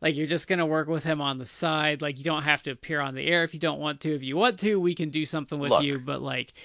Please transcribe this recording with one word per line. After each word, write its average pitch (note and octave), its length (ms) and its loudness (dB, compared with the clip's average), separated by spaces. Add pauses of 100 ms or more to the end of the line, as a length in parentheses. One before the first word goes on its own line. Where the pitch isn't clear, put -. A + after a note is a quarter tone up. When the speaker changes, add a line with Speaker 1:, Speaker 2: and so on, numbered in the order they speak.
Speaker 1:
Like, D#3 140 2
you're D#3 100 0
just D3+ 220 -2
gonna F3 180 2
work D#3 220 2
with D#3 160 -2
him D#3 180 0
on C3+ 160 -2
the B2+ 80 -8
side. D3+ 560 0
Like, C#3+ 160 -4
you C#3 60 -10
don't D#3 200 0
have D3 200 2
to C#3+ 80 -4
appear C#3+ 280 -4
on C3+ 140 -2
the C3+ 140 -6
air E3+ 160 4
if E3 100 -4
you D#3 60 -12
don't D3 200 0
want D3+ 220 -4
to. D#3 140 0
If C3 80 -6
you C3 120 -4
want G3 260 2
to, G3+ 180 2
we F3 160 2
can D#3 160 -2
do D#3 160 -2
something D3 320 -6
with C#3+ 100 0
Speaker 2:
Look. D3 140 8
Speaker 1:
you. C#3 160 -2
But, C3 240 -6
like, C3 300 -6 (120)